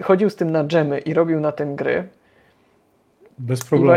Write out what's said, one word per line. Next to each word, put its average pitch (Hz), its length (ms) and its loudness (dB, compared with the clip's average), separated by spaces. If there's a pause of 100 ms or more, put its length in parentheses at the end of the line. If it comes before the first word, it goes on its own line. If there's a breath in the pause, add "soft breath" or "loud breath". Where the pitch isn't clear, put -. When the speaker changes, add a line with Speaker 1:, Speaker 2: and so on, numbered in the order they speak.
Speaker 1:
chodził 196 260 2
z - 60 -6
tym 165 160 -2
na 160 120 0
dżemy 147 360 0
i - 140 -6
robił 165 260 0
na 151 120 -2
tym 147 240 -6
gry?" 143 320 -4 (1300 soft breath)
Speaker 2:
Bez 123 260 -6
Speaker 1:
I - 40 -18
Speaker 2:
problemu 139 280 4